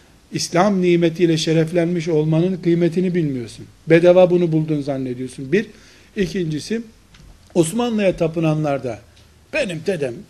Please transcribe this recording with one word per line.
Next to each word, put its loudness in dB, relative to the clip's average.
İslam 0
nimetiyle 2
şereflenmiş 0
olmanın 2
kıymetini 0
bilmiyorsun. -6
Bedava 6
bunu 2
buldun -2
zannediyorsun. -6
Bir. 0
İkincisi, -4
Osmanlı'ya 0
tapınanlar -2
da, -8
"Benim -4
dedem -4